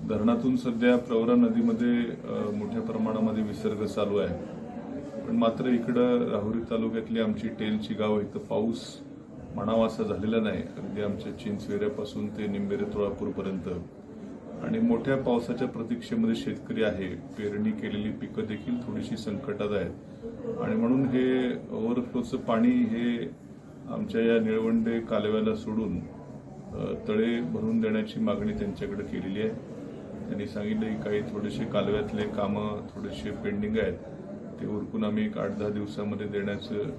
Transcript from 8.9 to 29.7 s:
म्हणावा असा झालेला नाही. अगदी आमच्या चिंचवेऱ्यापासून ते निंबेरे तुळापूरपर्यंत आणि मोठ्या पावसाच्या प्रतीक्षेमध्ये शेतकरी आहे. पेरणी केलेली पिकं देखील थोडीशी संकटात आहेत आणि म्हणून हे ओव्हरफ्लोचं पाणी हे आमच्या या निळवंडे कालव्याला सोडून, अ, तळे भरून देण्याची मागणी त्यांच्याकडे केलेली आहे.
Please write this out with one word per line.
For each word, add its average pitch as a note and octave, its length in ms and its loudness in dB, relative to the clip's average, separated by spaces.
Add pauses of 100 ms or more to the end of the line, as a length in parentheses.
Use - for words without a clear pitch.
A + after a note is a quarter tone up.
म्हणावा A2 320 4
असा A2 160 0
झालेला G#2 360 2
नाही. F#2+ 240 0 (140)
अगदी G2 240 -6
आमच्या G2 380 -4
चिंचवेऱ्यापासून G#2 880 -2
ते G#2 200 -4
निंबेरे G2 460 0
तुळापूरपर्यंत F#2+ 760 -2 (960)
आणि A2+ 160 0
मोठ्या A#2+ 380 4
पावसाच्या A#2+ 500 2
प्रतीक्षेमध्ये A2+ 680 0
शेतकरी A2 480 -2
आहे. G2 320 0
पेरणी G#2 560 -2
केलेली G#2 400 -2
पिकं - 340 -4
देखील G#2+ 320 -2
थोडीशी G#2 400 -4
संकटात G2+ 540 -2
आहेत F2+ 200 0 (680)
आणि A2 160 0
म्हणून B2+ 300 4
हे B2+ 420 4 (240)
ओव्हरफ्लोचं A#2+ 680 0
पाणी A#2 340 4
हे A#2 720 2 (460)
आमच्या A2+ 320 0
या A2+ 180 8
निळवंडे A2+ 600 4
कालव्याला G#2+ 560 2
सोडून, G#2+ 440 0 (720)
अ, G#2 340 -4
तळे A#2 340 4
भरून A2+ 400 0
देण्याची G#2+ 380 0
मागणी G#2 340 2
त्यांच्याकडे G2 500 -2
केलेली F#2+ 360 -4
आहे. A2 100 2 (760)